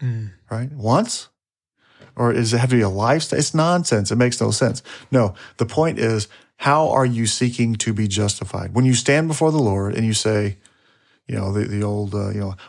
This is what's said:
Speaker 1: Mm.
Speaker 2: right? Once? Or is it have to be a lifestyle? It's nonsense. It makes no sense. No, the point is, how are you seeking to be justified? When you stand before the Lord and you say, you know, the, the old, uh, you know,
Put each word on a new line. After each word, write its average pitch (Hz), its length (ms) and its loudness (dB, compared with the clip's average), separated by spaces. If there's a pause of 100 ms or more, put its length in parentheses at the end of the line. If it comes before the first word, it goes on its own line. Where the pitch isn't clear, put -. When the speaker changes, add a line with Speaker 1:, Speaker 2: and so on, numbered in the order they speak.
Speaker 1:
Mm. 113 300 -4 (180)
Speaker 2:
right? 120 220 -6
Once? 139 560 -2 (880)
Or 120 160 2
is 113 200 0
it 120 60 2
have 123 120 2
to 123 60 4
be 113 60 6
a 98 60 2
lifestyle? 117 500 0
It's 151 160 0
nonsense. 160 580 2
It 113 40 0
makes 123 240 2
no 110 100 0
sense. 117 320 -2 (280)
No, 113 240 2 (220)
the 117 100 -2
point 156 320 0
is, 113 300 -2 (300)
how 147 320 2
are 131 160 2
you 117 200 0
seeking 120 500 0
to 110 160 -2
be 107 140 0
justified? 98 680 -4
When 123 100 4
you 127 100 4
stand 147 340 2
before 156 220 2
the 156 80 2
Lord 101 360 0
and 113 120 0
you 110 80 0
say, 104 440 0 (680)
you - 100 -8
know, 98 160 -4
the, 104 120 0
the 104 180 -4
old, 104 320 -4
uh, 101 160 -4
you 101 100 -6
know, 95 140 -6 (140)